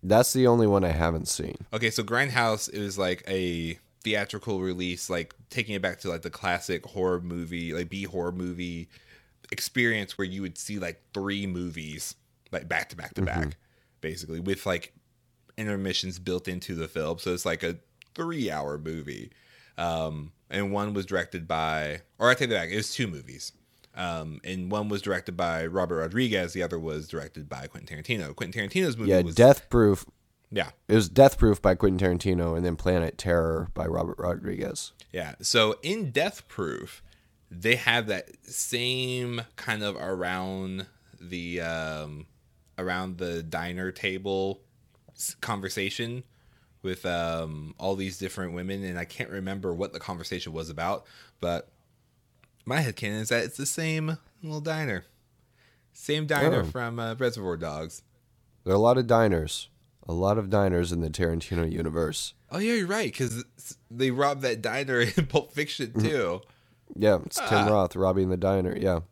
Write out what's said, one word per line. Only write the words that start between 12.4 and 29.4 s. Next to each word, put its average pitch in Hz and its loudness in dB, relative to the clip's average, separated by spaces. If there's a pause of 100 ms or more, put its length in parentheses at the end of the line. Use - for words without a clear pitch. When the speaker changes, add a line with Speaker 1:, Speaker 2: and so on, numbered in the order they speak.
Speaker 2:
like, 82 -8
back 82 -4
to - -16
back 82 -14
to 101 -4
Speaker 1:
Mm-hmm. 58 -2
Speaker 2:
back, 76 -6 (440)
basically, 80 -8
with, 95 -2
like, 87 -2 (680)
intermissions 98 -2
built 90 -4
into 90 -6
the 80 -4
film. 80 -2
So 90 -2
it's, 87 -4
like, 82 -2
a 87 -2 (360)
three-hour 95 -4
movie. 76 -8 (460)
Um, 80 -4 (160)
and 98 -2
one 104 -2
was 98 -2
directed 87 -4
by, 78 -2 (180)
or 117 6
I 127 8
take 127 -2
that 113 0
back, 85 -2
it 98 -4
was 107 -2
two 120 -2
movies. 65 -12 (420)
Um, 80 -6
and 92 -6
one 104 -2
was 101 -4
directed 90 -4
by 82 -2
Robert 87 0
Rodriguez, 92 0
the 90 -2
other 85 -2
was 78 -6
directed 73 -10
by 69 -10
Quentin - -14
Tarantino. 85 -4
Quentin 98 -6
Tarantino's 160 0
movie 107 2
Speaker 1:
Yeah, 92 8
Speaker 2:
was 82 0
Speaker 1:
Death 127 10